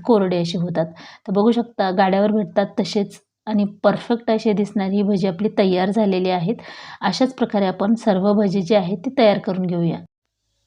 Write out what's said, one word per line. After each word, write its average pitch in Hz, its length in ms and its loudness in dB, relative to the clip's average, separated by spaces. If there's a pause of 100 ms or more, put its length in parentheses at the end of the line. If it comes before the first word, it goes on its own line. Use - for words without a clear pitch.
कोरडे 185 360 2
असे 170 160 -4
होतात. 170 280 -2 (420)
तर 208 40 -4
बघू 202 200 4
शकता 226 400 -2
गाड्यावर 196 400 2
भेटतात 208 340 0 (140)
तसेच 202 420 -2 (240)
आणि 208 180 0 (200)
परफेक्ट 226 480 0
असे 220 220 2
दिसणारी 196 420 -2
ही 208 80 2
भजी 196 240 0
आपली 190 300 -2
तयार 185 320 2
झालेली 190 400 0
आहेत. 185 260 0 (460)
अशाच 254 320 0
प्रकारे 220 320 0
आपण 196 300 0
सर्व 202 380 2
भजी 202 280 2
जी 175 140 2
आहेत 190 220 0
ती - 200 -8
तयार 214 200 6
करून 185 280 -4
घेऊया. 170 320 -2 (680)